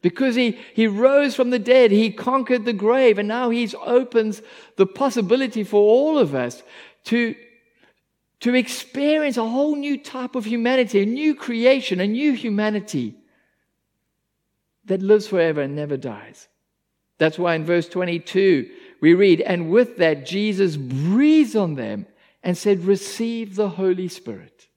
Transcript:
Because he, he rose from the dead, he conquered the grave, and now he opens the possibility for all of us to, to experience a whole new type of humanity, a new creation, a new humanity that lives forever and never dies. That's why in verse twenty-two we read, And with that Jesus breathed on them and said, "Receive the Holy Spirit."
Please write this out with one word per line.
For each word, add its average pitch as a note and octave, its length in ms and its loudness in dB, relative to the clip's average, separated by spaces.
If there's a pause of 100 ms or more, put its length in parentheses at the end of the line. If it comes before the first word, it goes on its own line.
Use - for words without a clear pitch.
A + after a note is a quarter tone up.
Because A#3+ 320 0
he, A#3+ 240 0 (160)
he A3+ 100 2
rose C4 480 2
from B3 160 0
the B3 80 0
dead, A#3+ 320 6
he G#3+ 220 4
conquered B3 540 -2
the A#3+ 80 -2
grave, A3 440 2
and G#3 100 -4
now A#3+ 220 -4
he A#3 180 -2 (160)
opens A#3+ 600 -2 (320)
the F#3+ 100 4
possibility A#3 760 -2
for G#3 180 2
all C4+ 380 4
of D3 160 0
us B2 260 -6 (440)
to, A#3 280 -2 (1080)
to A#3+ 120 0
experience C#4+ 840 -2
a A3+ 120 -4
whole C#4+ 260 -2
new C#4+ 220 -4
type B3+ 380 -12
of A#3 100 -6
humanity, A#3 560 0
a G3 60 0
new D4 260 0
creation, A#3+ 680 0
a F#3+ 60 0
new B3+ 280 0
humanity G#3 840 -4 (1700)
that F#3+ 160 -2
lives G#3 260 2
forever E3 340 0
and C#3 140 -6
never D3 220 -6
dies. B2+ 500 -12 (680)
That's D#3+ 220 0
why F3 160 0
in D#3+ 100 -6
verse E3+ 240 0
twenty-two F3+ 800 0 (320)
we E3 140 8
read, F#3 260 4
And F3 300 -2
with A#3 260 2
that D#3 300 0
Jesus F#3+ 500 -2
breathed G#3+ 760 2
on F#3 180 0
them G#2+ 320 -8 (380)
and F3+ 140 -2
said, G3 260 0
"Receive A3 720 -4
the G#3 140 0
Holy F#3 380 -2
Spirit." - 680 -14